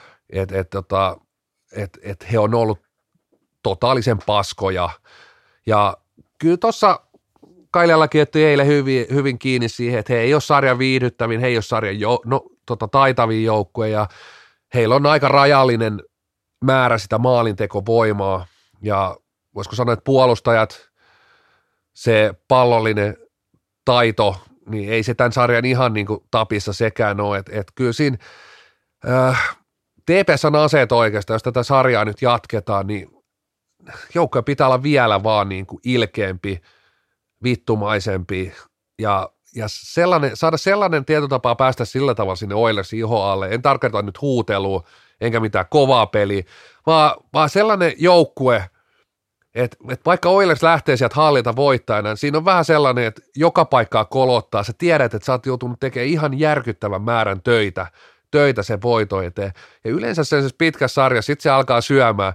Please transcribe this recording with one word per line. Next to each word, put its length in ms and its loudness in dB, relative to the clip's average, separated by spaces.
et, 220 -6
et, 180 -6
tota, 460 -4
et, 300 -12
et 300 -12
he 60 2
on 160 0
ollut 240 0
totaalisen 640 0
paskoja. 640 -2
Ja 300 2
kyllä 180 2
tossa 440 0
Kailialakin 520 4
otti 220 2
eilen 220 4
hyvin, 460 0
hyvin 260 -2
kiinni 300 -2
siihen, 320 -4
että 120 -4
he 60 2
ei 160 2
ole 60 2
sarjan 380 2
viihdyttävin, 600 -2
he 60 -2
ei 100 0
ole 60 -2
sarjan 380 -4
jo-, 240 -2
no, 180 -2
tota, 220 -6
taitavin 560 2
joukkue 440 -2
ja 180 -2
heillä 200 2
on 120 2
aika 220 2
rajallinen 760 2
määrä 340 2
sitä 200 -4
maalintekovoimaa. 1300 0
Ja 340 -4
voisiko 220 -12
sanoa, 160 0
että 120 -6
puolustajat, 840 2
se 400 2
pallollinen 680 2
taito, 520 2
niin 240 -6
ei 100 0
se 120 -4
tämän 180 0
sarjan 320 2
ihan 280 0
niinku 380 -6
tapissa 420 -2
sekään 480 -2
ole. 180 -2
Et, 100 -14
et 260 -10
kyllä 180 -2
siinä, 240 -2
äh, 480 0
T 200 2
P 100 2
S 80 -4
on 120 2
aseet 360 2
oikeastaan, 420 0
jos 80 -2
tätä 200 -2
sarjaa 420 2
nyt 180 -8
jatketaan, 640 -2
niin 240 -8
joukkue 280 0
pitää 240 0
olla 160 2
vielä 400 2
vaan 260 0
niinku 360 -10
ilkeämpi, 800 -4
vittumaisempi 1120 -4
ja, 320 -2
ja 140 -8
sellainen, 680 -2
saada 200 0
sellainen 480 -2
tietotapa 500 0
päästä 300 0
sillä 300 -2
tavalla 220 -4
sinne 180 -8
Oilersin 440 -2
ihon 260 -2
alle. 240 -2
En 140 -6
tarkoita 400 0
nyt 180 -10
huutelua, 640 -2
enkä 200 -2
mitään 300 -2
kovaa 360 4
peliä, 360 -2
vaan, 280 4
vaan 160 0
sellainen 500 0
joukkue, 720 2
et, 220 -4
et 160 -8
vaikka 220 0
Oilers 340 2
lähtee 340 2
sieltä 200 -2
hallilta 400 2
voittajana, 520 0
niin 80 -6
siinä 220 -2
on 60 -4
vähän 200 2
sellainen, 400 2
että 180 -8
joka 280 2
paikkaa 400 0
kolottaa. 580 0
Sä 160 -8
tiedät, 360 0
että 120 -8
sä 60 -2
oot 140 -4
joutunut 340 -6
tekemään 280 -4
ihan 300 -2
järkyttävän 640 -2
määrän 400 -2
töitä – 440 0
töitä 320 2
sen 200 -6
voiton 420 0
eteen. 280 -8
Ja 60 -6
yleensä 340 -2
sen 340 0
pitkä 300 0
sarja, 340 0
sit 180 -4
se 100 0
alkaa 300 2
syömään. 540 2